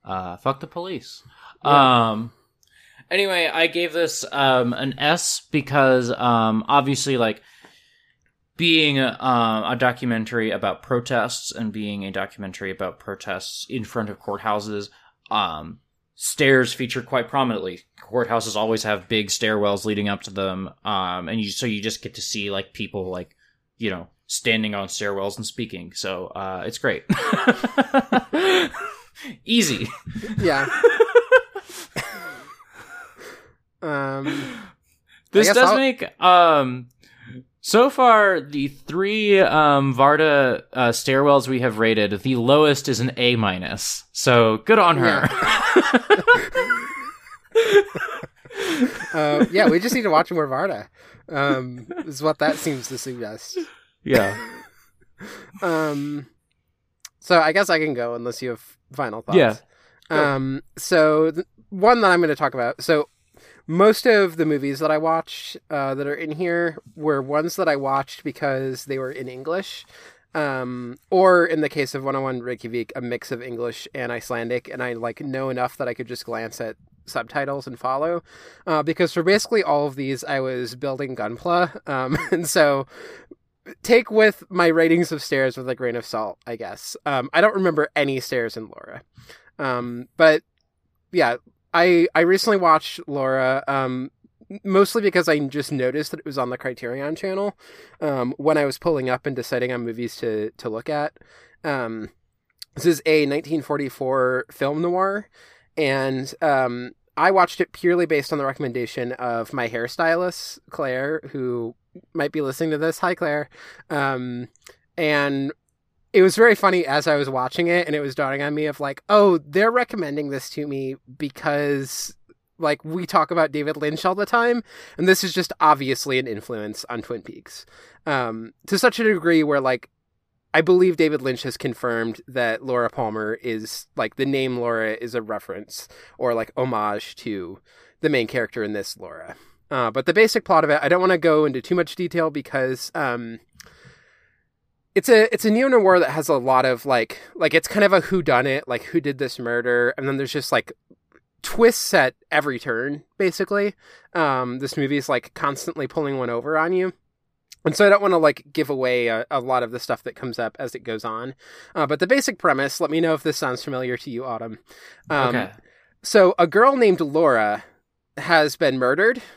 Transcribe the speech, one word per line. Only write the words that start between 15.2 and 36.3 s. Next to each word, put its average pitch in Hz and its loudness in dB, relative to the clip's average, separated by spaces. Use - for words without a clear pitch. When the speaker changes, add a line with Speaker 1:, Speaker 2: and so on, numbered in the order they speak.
Speaker 1:
um, 82 -4
stairs 131 2
feature 127 -6
quite 120 -4
prominently. 104 -4
Courthouses 113 -2
always 110 0
have 104 -4
big 107 0
stairwells 104 0
leading 104 -2
up 101 -6
to 101 -16
them, 95 -6
um, 92 -4
and 110 -4
you, 104 -6
so 127 -6
you 107 -4
just 107 -6
get - -16
to 110 -14
see, 101 -8
like, 98 -8
people, 95 -10
like, 90 -12
you 110 -4
know, 90 -10
standing 110 -2
on 98 -6
stairwells 101 -6
and 107 -10
speaking. 92 -12
So, 92 -8
uh, 95 -10
it's - -10
great. 117 -4
<laughs> - 0
Easy. 160 0
Speaker 2:
Yeah. 139 0
Speaker 1:
<laughs> - -2
Speaker 2:
Um, 139 -6
Speaker 1:
This 202 6
Speaker 2:
I 202 4
guess - 4
Speaker 1:
does 214 8
Speaker 2:
I'll 214 6
Speaker 1:
make, 269 0
um, 151 6